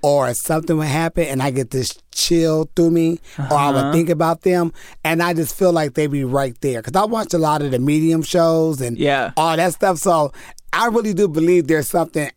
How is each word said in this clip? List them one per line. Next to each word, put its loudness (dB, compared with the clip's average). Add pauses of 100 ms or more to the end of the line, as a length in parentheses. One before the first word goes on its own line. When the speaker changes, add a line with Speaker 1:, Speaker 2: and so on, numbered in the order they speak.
Speaker 1:
or 2
something -2
would -2
happen -2
and -4
I 0
get -4
this -4 (160)
chill 0
through 4
me 0 (180)
or 0
I 2
would 2
Speaker 2:
Uh-huh. 0
Speaker 1:
think 2
about 0
them. 2 (320)
And 0
I 0
just -2
feel 4
like 0
they 0
be -2
right -2
there. -2
'Cause -10
I 4
watch -4
a 2
lot 2
of -2
the 0
medium 2
shows 2
and -6
Speaker 2:
Yeah. 0
Speaker 1:
all 2
that 0
stuff. 0
So 0 (400)
I 0
really 0
do 2
believe 2
there's 0
something -2